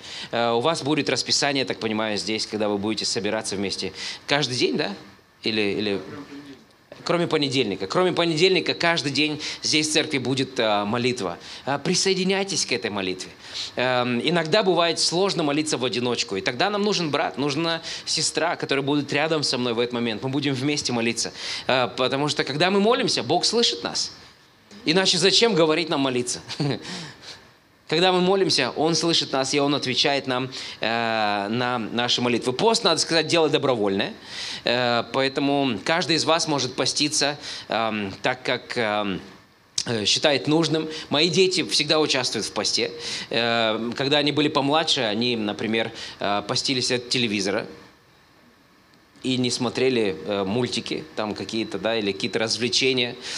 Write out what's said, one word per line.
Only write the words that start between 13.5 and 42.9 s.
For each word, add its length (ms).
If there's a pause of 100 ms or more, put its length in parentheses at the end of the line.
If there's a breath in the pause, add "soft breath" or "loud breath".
Эм, 460
иногда 420
бывает 380
сложно 420
молиться 360
в 60
одиночку, 520
и 40
тогда 300
нам 120
нужен 280
брат, 280
нужна 440 (220 loud breath)
сестра, 500
которые 300
будут 280
рядом 300
со 160
мной 160
в 60
этот 140
момент. 280
Мы 60
будем 260
вместе 380
молиться. 400 (340 loud breath)
Э, 220
потому 400
что, 160
когда 260
мы 80
молимся, 460
Бог 200
слышит 380
нас. 300 (720)
Иначе 340
зачем 360
говорить 340
нам 140
молиться? 380 (180)
<laughs> 220 (1080 loud breath)
Когда 220
мы 120
молимся, 520
Он 200
слышит 380
нас, 200
и 80
Он 140
отвечает 520
нам, 240 (300 loud breath)
э, 60 (640)
на 280
наши 440
молитвы. 320
Пост, 300
надо 140
сказать, 280
дело 240
добровольное. 640 (500 loud breath)
Э, 480
поэтому 720
каждый 320
из 80
вас 240
может 260
поститься, 640 (320 loud breath)
эм, 540
так, 220
как, 340
эм, 420 (640)
э, 220
считает 400
нужным. 420 (220 loud breath)
Мои 180
дети 360
всегда 360
участвуют 460
в 60
посте. 400 (360 loud breath)